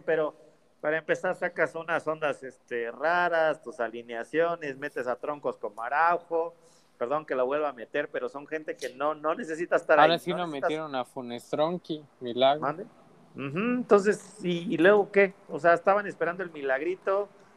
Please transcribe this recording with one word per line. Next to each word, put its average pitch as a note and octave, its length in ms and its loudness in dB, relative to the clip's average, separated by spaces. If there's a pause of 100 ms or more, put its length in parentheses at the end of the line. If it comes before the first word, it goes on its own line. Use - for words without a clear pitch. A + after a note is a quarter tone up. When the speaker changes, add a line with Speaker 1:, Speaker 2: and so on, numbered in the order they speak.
Speaker 1:
pero D#3 320 -2 (440)
para D3+ 180 -2
empezar E3+ 360 -2
sacas F3 400 -4
unas E3 320 -4
ondas, D#3 380 -4
este, A#2 480 -8
raras, D#3+ 680 0
tus A#2+ 200 -8
alineaciones, B2+ 1000 -4
metes C#3 300 -6
a A#2+ 80 -2
troncos C#3 400 -6
como A2 260 -10
Araujo, E3 720 0 (420)
perdón C#3+ 300 -4
que D3 80 -4
lo B2+ 120 2
vuelva D3 240 -2
a - 20 -8
meter, C3+ 400 -6
pero B2 160 -4
son C#3+ 180 -14
gente D#3 300 -8
que B2+ 180 -8
no, D3 220 -2
no D3+ 180 -2
necesita D#3+ 420 -4
estar D#3 220 4
Speaker 2:
Ahora D#3 160 8
Speaker 1:
ahí, D#3+ 60 -2
Speaker 2:
sí F3 100 -6
Speaker 1:
no F3 60 -2
Speaker 2:
no F3+ 80 -4
Speaker 1:
necesitas D3+ 260 -2
Speaker 2:
metieron D3+ 240 -6
a B2+ 100 -2
Funes A#2+ 460 -10
Tronqui, D#3 540 -2 (160)
milagro. B2+ 420 2
Speaker 1:
¿Mande? D#3 220 -4 (500)
Ujú, C3+ 240 -6
entonces, G#3+ 840 2
¿y, F3 280 -2
y D#3+ 40 0
luego G3 340 6
qué? G3 240 4 (140)
O D#3+ 100 -6
sea, E3+ 160 6
estaban G3+ 320 2
esperando F3 380 -4
el E3 80 -12
milagrito, E3+ 760 -2 (280)